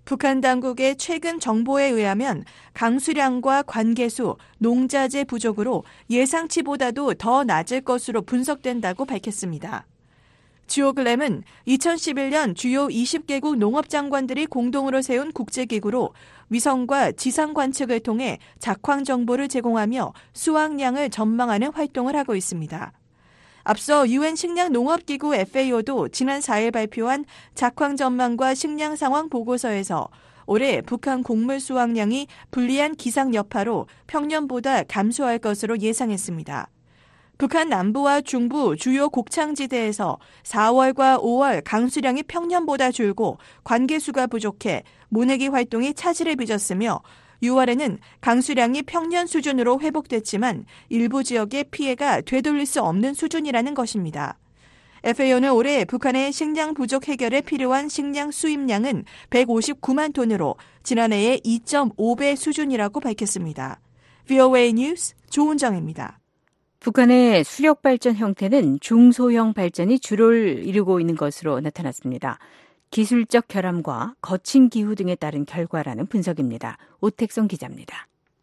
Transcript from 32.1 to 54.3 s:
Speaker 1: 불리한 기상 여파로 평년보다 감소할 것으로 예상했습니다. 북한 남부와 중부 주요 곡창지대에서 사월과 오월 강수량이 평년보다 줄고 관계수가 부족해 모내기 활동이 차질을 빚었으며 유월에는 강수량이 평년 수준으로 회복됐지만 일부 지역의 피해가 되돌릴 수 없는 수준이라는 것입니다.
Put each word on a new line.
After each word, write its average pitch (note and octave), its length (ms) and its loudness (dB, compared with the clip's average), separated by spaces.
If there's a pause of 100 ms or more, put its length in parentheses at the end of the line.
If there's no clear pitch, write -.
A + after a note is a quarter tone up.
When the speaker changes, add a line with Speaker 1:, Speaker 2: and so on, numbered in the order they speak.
Speaker 1:
불리한 C#4 460 0
기상 B3+ 380 -2
여파로 G#3 520 -2 (220)
평년보다 C#4 760 -2
감소할 A#3 560 -2
것으로 A3 400 -2
예상했습니다. F#3+ 920 -4 (680)
북한 D#4+ 300 0
남부와 C#4 540 2
중부 A#3+ 540 0
주요 C4+ 320 2
곡창지대에서 A#3+ 1080 -2 (240)
사월과 B3+ 760 4
오월 A#3+ 420 2
강수량이 B3+ 640 0
평년보다 E4 640 0
줄고 G#3 480 -2 (240)
관계수가 C4 640 0
부족해 G#3 560 -4 (260)
모내기 B3+ 400 2
활동이 B3+ 460 -2
차질을 E4+ 400 -2
빚었으며 G#3+ 640 -2 (420)
유월에는 B3+ 560 2 (220)
강수량이 B3+ 640 2
평년 E4+ 440 -2
수준으로 C4+ 540 0
회복됐지만 A#3+ 840 -2 (260)
일부 A#3 340 0
지역의 A#3+ 480 -2
피해가 C4+ 480 0
되돌릴 C#4+ 460 0
수 C#4+ 140 -2
없는 G#3+ 340 0
수준이라는 D4 600 -2
것입니다. F3 640 -4 (640)